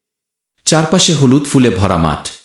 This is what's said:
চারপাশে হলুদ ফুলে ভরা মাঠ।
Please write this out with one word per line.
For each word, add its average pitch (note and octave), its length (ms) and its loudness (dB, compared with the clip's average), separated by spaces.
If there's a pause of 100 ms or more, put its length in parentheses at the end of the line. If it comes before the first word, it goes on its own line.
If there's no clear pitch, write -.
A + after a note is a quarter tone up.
(640)
চারপাশে E3 500 0
হলুদ C#3 320 2
ফুলে B2+ 240 2
ভরা G2 260 -2
মাঠ। D#2+ 340 -4 (140)